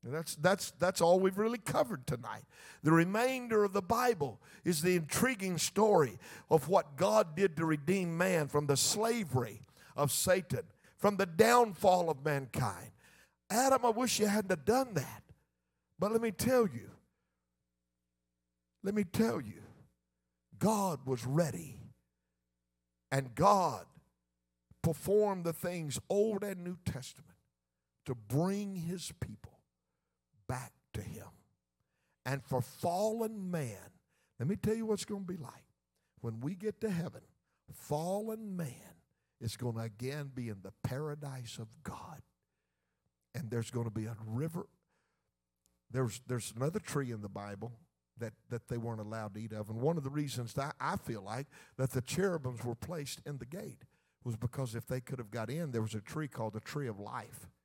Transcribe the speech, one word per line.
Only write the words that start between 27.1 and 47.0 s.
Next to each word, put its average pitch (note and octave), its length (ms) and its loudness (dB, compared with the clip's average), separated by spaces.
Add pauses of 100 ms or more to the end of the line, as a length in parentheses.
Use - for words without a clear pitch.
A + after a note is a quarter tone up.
to B2+ 100 -4
bring F3+ 600 -2
his E3+ 460 -8
people - 300 -14 (960)
back B2 240 -8 (220)
to G#2+ 80 -4
him. - 260 -10 (1000)
And C3 180 -4
for B2+ 180 0
fallen G#3 880 -2
man, A#2+ 400 -6 (480)
let A#2+ 80 -2
me G3+ 80 0
tell G#3+ 200 0
you A3+ 100 -4
what's G#3+ 200 -2
gonna G3+ 160 -6
be F3+ 160 -8
like. - 280 -14 (560)
When A2+ 180 -6
we D3 160 -4
get G#3 260 -6
to A3 80 -2
heaven, E3+ 320 -4 (520)
fallen G3+ 840 -4
man D3+ 400 -8 (460)
is A#2 160 -6
gonna A#2 260 -4
again B2+ 500 -8
be A#2+ 160 -6
in G2+ 120 -10
the F#2+ 120 -14 (100)
paradise C#3 760 -8
of A2 80 -10 (160)
God. - 380 -12 (1120)
And A#2+ 140 -6
there's A#2 220 -4
gonna A#2 180 -4
be G#2+ 160 -6
a A2+ 100 -10 (100)
river. C#3+ 420 -4 (1200)
There's, A#2 360 -4
there's A#2+ 280 -6
another D#3 240 -4
tree C3+ 320 -6